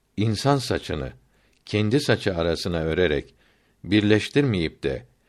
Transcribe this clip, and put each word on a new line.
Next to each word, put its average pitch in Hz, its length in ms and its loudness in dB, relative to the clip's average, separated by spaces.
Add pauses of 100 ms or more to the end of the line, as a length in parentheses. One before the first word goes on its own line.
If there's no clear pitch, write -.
(180)
insan 113 400 0
saçını 82 540 -4 (540)
kendi 107 340 0
saçı 104 380 0
arasına 85 420 -2
örerek 80 540 0 (500)
birleştirmeyip 104 1000 2
de 65 220 -4 (240)